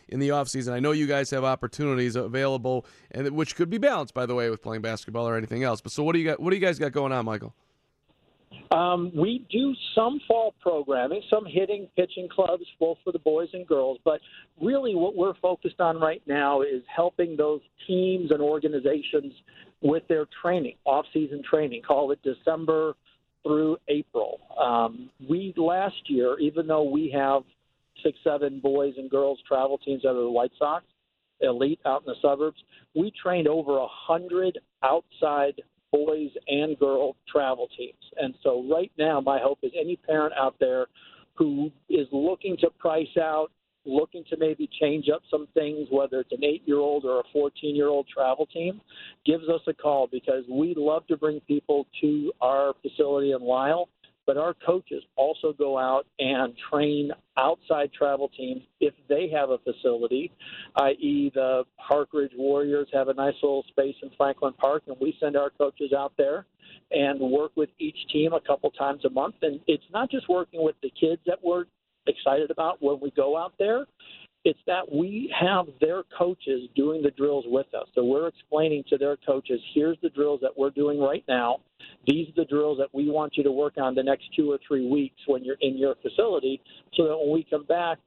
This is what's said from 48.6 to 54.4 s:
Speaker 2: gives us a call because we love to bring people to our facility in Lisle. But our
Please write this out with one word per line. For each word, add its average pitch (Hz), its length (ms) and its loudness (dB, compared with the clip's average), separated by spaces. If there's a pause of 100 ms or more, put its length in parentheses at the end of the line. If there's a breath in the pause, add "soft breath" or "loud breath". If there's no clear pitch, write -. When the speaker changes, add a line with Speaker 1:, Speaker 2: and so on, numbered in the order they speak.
Speaker 2:
gives 160 220 2
us 165 200 0
a 160 60 -2
call 139 380 0
because 131 400 -2
we 156 240 0
love 156 320 0
to 165 80 0
bring 151 320 -2
people 147 400 0 (140)
to 147 400 0
our 139 400 2
facility 139 500 2
in 131 100 0
Lisle. 135 460 2 (380 soft breath)
But 139 100 4
our 160 200 0